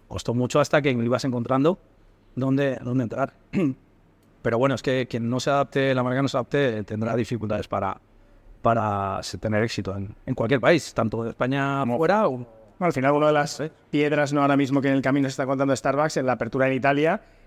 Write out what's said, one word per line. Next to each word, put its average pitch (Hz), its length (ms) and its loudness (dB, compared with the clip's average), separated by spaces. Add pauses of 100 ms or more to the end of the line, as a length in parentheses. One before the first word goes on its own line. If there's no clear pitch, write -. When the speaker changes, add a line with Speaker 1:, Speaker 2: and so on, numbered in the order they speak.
Speaker 1:
costó - 260 -6
mucho 123 280 2
hasta 151 200 2
que 143 100 0
ibas 120 340 0
encontrando 131 540 0 (580)
dónde, 135 460 0
dónde 127 220 0
entrar. 123 280 -4 (200)
<clears throat> - 880 -6
Pero 117 160 0
bueno, 135 180 2
es - 60 -8
que 131 260 0
quien 117 200 -4
no 123 120 -2
se 147 100 -2
adapte, 139 440 0
la 127 80 0
marca 127 200 -2
no 139 60 0
se - 80 -4
adapte, 120 480 -2
tendrá 110 320 -4
dificultades 110 520 -4
para, - 320 -4 (600)
para 101 600 0
se-, - 160 -10
tener 107 240 0
éxito 101 340 -4
en, 98 180 -10 (120)
en 131 80 -4
cualquier 113 260 0
país, 143 340 2
tanto 113 300 -2
de 113 60 -6
España 139 500 -2
Speaker 2:
Como 120 180 0
Speaker 1:
fuera 190 300 4
o - 80 -2
Speaker 2:
Bueno, 123 100 -10 (340)
al 175 120 2
final, 135 200 2
una 147 160 4
de 151 40 6
las 147 240 0
Speaker 1:
Sí. 131 80 -6 (260)
Speaker 2:
piedras, 147 420 2
¿no? 147 100 2
ahora 139 140 4
mismo 139 240 2
que 131 80 2
en 135 60 2
el 135 80 2
camino 135 260 2
se - 40 -6
está 135 140 -4
contando 139 280 0
Starbucks, 143 440 0
en 135 80 0
la 127 60 2
apertura 123 360 0
en 131 60 0
Italia, 143 460 2 (260)